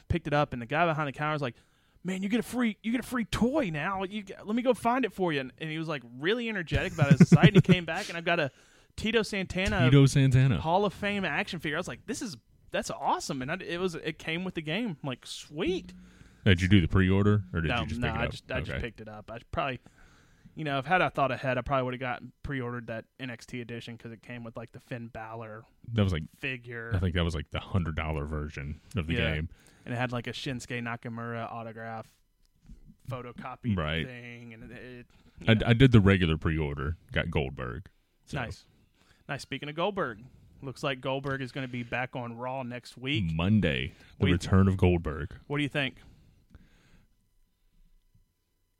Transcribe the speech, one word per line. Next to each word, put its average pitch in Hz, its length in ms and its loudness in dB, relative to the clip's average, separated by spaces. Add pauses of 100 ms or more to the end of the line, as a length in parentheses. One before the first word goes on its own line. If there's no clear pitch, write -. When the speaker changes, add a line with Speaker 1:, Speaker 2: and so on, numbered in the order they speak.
(100)
Speaker 1:
picked - 160 -2
it 147 80 0
up, 147 180 2
and 123 80 -6
the 117 60 -8
guy 156 180 2
behind 156 240 0
the 131 40 -6
counter 151 200 -4
was 151 80 -2
like, 127 140 -4 (500)
"Man, 185 180 -4
you 202 60 -2
get 220 120 2
a - 20 -6
free, 233 400 -2
you 220 100 -2
get 247 80 0
a - 60 -12
free 240 180 -2
toy 247 460 2
now. 185 320 -4
You 202 200 -6
get, 185 240 -14
let 208 80 -2
me 247 60 2
go 247 140 4
find 240 320 2
it 185 80 -6
for 180 180 0
you." 143 80 0
And, 127 160 -8
and 160 140 -8
he 156 80 -6
was, 160 100 -6
like, 143 140 -6 (160)
really 226 280 0
energetic 170 460 -2
about 147 260 6
his - 80 8
site. 190 280 8
And - 20 8
he 180 60 8
came 180 240 4
back, 180 240 -4
and 170 80 -6
I've 170 80 -8
got 175 120 2
a 139 120 0 (480)
Tito 226 240 2
Santana 190 640 0
Speaker 2:
Tito 139 180 10
Santana. 131 560 4
Speaker 1:
Hall 180 240 2
of 196 80 0
Fame 202 320 -4
action 165 340 -4
figure. 151 200 -4
I - 20 -2
was 175 80 -8
like, 123 160 -12
"This - 160 -6
is, 196 160 -8 (340)
that's 202 200 -6
awesome." 160 500 -4
And 131 100 -6
I, 180 60 -4 (100)
it 170 140 -6
was, 185 140 -2
it 156 240 -8
came 170 260 -6
with 185 120 -6
the 170 60 -4
game. 170 400 -4
I'm 151 40 -8
like, 127 180 -8
"Sweet." - 720 -6 (500)
Speaker 2:
Did 90 160 6
you 92 80 2
do 95 140 8
the 78 60 0
pre-order, 98 560 4 (100)
or 82 80 0
did 92 60 0
Speaker 1:
No, 120 120 0
Speaker 2:
you 110 60 -4
just 117 160 -6
Speaker 1:
no, 120 60 -2
Speaker 2:
pick 113 80 -4
it 117 40 -4
Speaker 1:
I 120 60 0
Speaker 2:
up? 120 40 -4
Speaker 1:
just, - 220 -12
I 127 80 -4
just - 120 -8
Speaker 2:
Okay. 64 100 -4
Speaker 1:
picked - 180 -10
it 110 80 -14
up. 107 240 -16
I 120 60 -12 (140)
probably, 139 280 -2 (760)
you 156 100 -8
know, 139 140 -2
if 131 60 -4
had 175 160 4
I 147 80 4
thought 135 240 2
ahead, 127 240 -2
I 123 60 0
probably 131 220 0
would've 127 160 -6
got 127 220 -6 (200)
pre-ordered 120 460 -6
that 117 180 -8 (120)
N 131 120 -10
X - 160 -14
T 123 160 -10
edition 117 340 -10
'cause 113 160 -16
it 110 80 -18
came 120 240 -14
with, 113 100 -14
like, 117 180 -14
the - 80 -18
Finn 117 280 -12
Balor 113 560 -12 (280)
Speaker 2:
That 107 120 4
was, 92 80 2
like, 78 120 -2 (140)
Speaker 1:
figure. 120 560 -8
Speaker 2:
I 92 40 2
think 87 160 0
that 87 100 4
was, 82 100 0
like, 76 160 -6
the - 100 -6
hundred 80 360 -2
dollar 78 280 -2
version 76 560 -8 (160)
of 82 100 -2
the 82 80 -2
Speaker 1:
Yeah. 80 200 0
Speaker 2:
game. 78 140 -4 (360)
Speaker 1:
And 123 100 -8
it - 20 -4
had, 123 160 -4
like, 120 140 -6
a 120 60 -8
Shinsuke 123 500 -8
Nakamura 117 680 -8
autograph 113 580 -12 (1000)
photocopy 123 680 -6
Speaker 2:
Right. 80 300 -2
Speaker 1:
thing, 120 480 -16
and 113 160 -18
it, - 0 -
it, 123 360 -16 (400)
Speaker 2:
I, 113 60 6
Speaker 1:
you 110 60 6
know. - 80 0
Speaker 2:
I 117 60 4
did 123 200 8
the 113 80 12
regular 90 360 6
pre-order, 78 600 -2 (160)
got 78 180 0
Goldberg. 67 580 -4 (380)
So. - 140 -8
Speaker 1:
Nice. - 260 -10 (640)
Nice. 143 140 -8
Speaking 139 260 -10
of 147 60 -12
Goldberg, 165 460 -4 (420)
looks 135 200 -10
like 139 180 -2
Goldberg 135 420 -4
is 123 100 -8
gonna 131 160 -6
be 123 140 -6
back 123 340 -6
on 117 200 -8
Raw 131 260 -6
next 123 340 -12
week. 120 360 0
Speaker 2:
Monday, 82 560 2
the - 60 -12 (240)
Speaker 1:
What 98 80 4
do - 20 4
you 87 60 6
Speaker 2:
return 95 340 6
of 95 80 4
Goldberg. 82 600 2 (100)
Speaker 1:
What 143 120 -2
do 147 40 0
you 139 60 0
think? 135 300 -2 (2750)